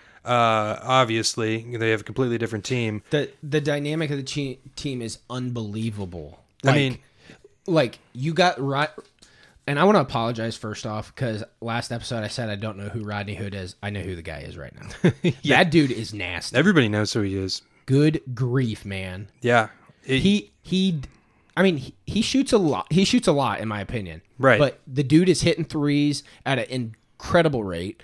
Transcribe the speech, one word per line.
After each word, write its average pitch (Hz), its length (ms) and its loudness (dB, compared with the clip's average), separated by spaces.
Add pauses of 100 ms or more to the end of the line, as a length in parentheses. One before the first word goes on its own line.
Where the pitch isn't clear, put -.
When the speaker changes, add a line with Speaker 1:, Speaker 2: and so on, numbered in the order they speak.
(240)
Speaker 1:
Uh, 113 580 2
obviously, 113 800 2 (140)
they 113 140 0
have 107 120 0
a - 20 -16
completely 120 340 -2
different 110 260 -4
team. 113 460 -2
Speaker 2:
The, 147 200 -2 (120)
the 151 180 -2
dynamic 147 500 -2
of 143 80 -4
the 139 40 -6
che-, 131 380 -8 (160)
team 127 260 -6
is 113 160 -10 (100)
unbelievable. 107 1120 -6 (240)
Speaker 1:
I 135 60 2
Speaker 2:
Like, 135 80 4
Speaker 1:
mean, 135 220 0 (680)
Speaker 2:
like, 156 320 2 (140)
you 139 220 -4
got 180 260 2
Ro-, 139 260 0 (800)
and 143 120 -2
I 156 60 4
wanna 202 160 6
apologize 117 560 -2
first 107 300 -10
off, 107 300 -8
'cause 110 260 -4 (180)
last 117 320 -6
episode 117 320 -6
I 104 40 -6
said 117 220 -6
I 104 60 -4
don't 107 220 -8
know 101 120 -8
who 113 140 -8
Rodney 104 300 -6
Hood 98 200 -8
is. 92 280 -10
I 101 80 -6
know 104 100 -6
who 92 160 -6
the 82 60 -12
guy 80 180 -10
is - 160 -14
right 69 180 -14
now. - 360 0 (120)
Speaker 1:
<laughs> 170 100 2 (100)
Yeah. 131 220 4
Speaker 2:
That 170 60 2
dude 143 200 4
is 110 240 -6
nasty. 90 420 -6
Speaker 1:
Everybody 156 320 6
knows 104 240 0
who 117 100 0
he 98 140 -2
is. 95 260 -4 (240)
Speaker 2:
Good 147 340 4 (140)
grief, 123 500 -2
man. 95 440 -8 (120)
Speaker 1:
Yeah. 120 280 4 (360)
It 131 160 2
Speaker 2:
He, 202 320 2 (100)
he, 185 380 0 (560)
I 170 60 2
mean, 190 160 4
he, 131 160 -12 (120)
he 208 160 -2
shoots 269 300 0
a 240 60 6
lot. 143 320 2
He 185 140 4
shoots 240 240 2
a 175 40 4
lot, 131 280 0
in 107 80 -6
my 104 120 -4
opinion. 95 400 -8 (180)
Speaker 1:
Right. 127 200 8
Speaker 2:
But 135 280 2
the 139 160 -2
dude 156 260 6
is 165 140 4
hitting 165 220 2
threes 147 580 0 (240)
at 131 120 0
an 117 340 -6 (260)
incredible 160 460 2
rate. 87 400 -6